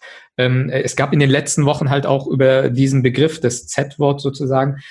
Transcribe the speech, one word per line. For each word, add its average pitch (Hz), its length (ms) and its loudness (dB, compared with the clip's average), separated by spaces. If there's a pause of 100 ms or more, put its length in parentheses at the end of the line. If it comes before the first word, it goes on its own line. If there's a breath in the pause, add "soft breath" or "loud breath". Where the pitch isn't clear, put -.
(360 loud breath)
Ähm, 127 360 0
äh, 131 100 -2
es - 140 -4
gab 139 180 -2
in 151 60 4
den 139 100 4
letzten 143 380 0
Wochen 139 240 0
halt 143 160 0
auch 135 180 0
über 131 460 2
diesen 135 320 2
Begriff 135 360 0
des - 280 -4
Z-Wort 139 520 -2
sozusagen, 135 600 -4 (120)